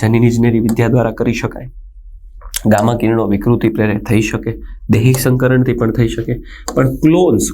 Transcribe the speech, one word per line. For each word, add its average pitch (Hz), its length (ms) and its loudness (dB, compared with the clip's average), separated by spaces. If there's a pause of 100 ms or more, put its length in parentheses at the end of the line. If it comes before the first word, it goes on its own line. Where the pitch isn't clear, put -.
જનીન 117 220 4
ઇજનેરી 117 360 2
વિદ્યા 113 280 0
દ્વારા 113 220 2
કરી 117 220 -2
શકાય. - 360 -8 (1000)
ગામા 107 280 4
કિરણો 110 320 0
વિકૃતિ 110 420 0
પ્રેરે 107 300 0
થઈ 110 220 0
શકે, 110 380 -4 (320)
દૈહિક 127 280 4
સંકરણથી 127 540 2
પણ 117 200 -2
થઈ 117 160 0
શકે, 117 260 -6 (400)
પણ 131 220 0
ક્લોન્સ, 160 580 2